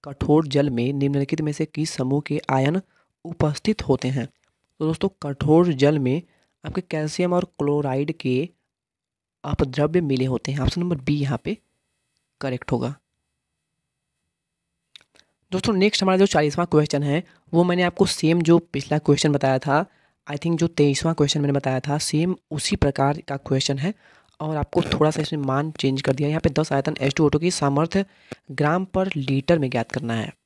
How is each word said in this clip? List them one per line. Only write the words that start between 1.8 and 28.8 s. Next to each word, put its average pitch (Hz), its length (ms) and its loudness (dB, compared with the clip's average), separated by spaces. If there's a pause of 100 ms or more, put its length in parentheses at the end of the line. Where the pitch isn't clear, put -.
समूह 135 300 0
के 151 280 -6
आयन 135 320 2 (440)
उपस्थित 165 560 -2
होते 131 260 0
हैं? 131 180 -2 (540)
तो 156 60 -2
दोस्तों, 160 240 -2 (120)
कठोर 151 520 2
जल 143 260 4
में 135 220 0 (420)
आपके 170 180 -6
कैल्शियम 170 520 -4
और 180 120 2 (140)
क्लोराइड 143 520 0
के 135 380 -2 (920)
अपद्रव्य 147 580 0
मिले 135 240 0
होते 131 260 -4
हैं। 139 80 -4
ऑप्शन 135 220 -2
नंबर 175 140 -2
बी 139 200 -2
यहाँ 135 280 -2
पे 208 140 -6 (840)
करेक्ट 127 300 -6
होगा। 123 240 -2 (2500)
दोस्तों, 190 220 -2
नेक्स्ट 196 300 2
हमारा 190 140 4
जो 190 80 6
चालीसवाँ 156 460 0
क्वेश्चन 147 320 2
है, 147 200 0 (300)
वो 170 100 6
मैंने 180 200 2
आपको 175 220 2
सेम 170 360 2
जो 165 180 6
पिछला 151 380 -4
क्वेश्चन 151 340 2
बताया 135 280 2
था, 147 260 0 (420)
I 147 80 -8
think 165 220 -2
जो 170 100 0
तेईसवाँ 147 460 2
क्वेश्चन 147 280 0
मैंने 143 120 0
बताया 135 260 -2
था, 143 180 -4
सेम 165 380 -2 (160)
उसी 156 240 -4
प्रकार 143 520 0
का 139 100 -8
क्वेश्चन 135 400 -2
है 165 160 -4 (460)
और 156 180 -6
आपको 170 240 -2
थोड़ा 151 300 2
सा 156 100 -4
इसमें 147 240 -6
मान 139 260 -2
चेंज 135 300 -2
कर 139 120 0
दिया। 143 160 -2
यहाँ 156 120 -2
पे 170 80 2
दस 151 240 -2
आयतन 139 280 -2
एच 135 140 0
टू 160 100 2
ओ 143 40 4
टू 147 100 2
की 170 120 0
सामर्थ्य 160 540 0 (460)
ग्राम 151 340 0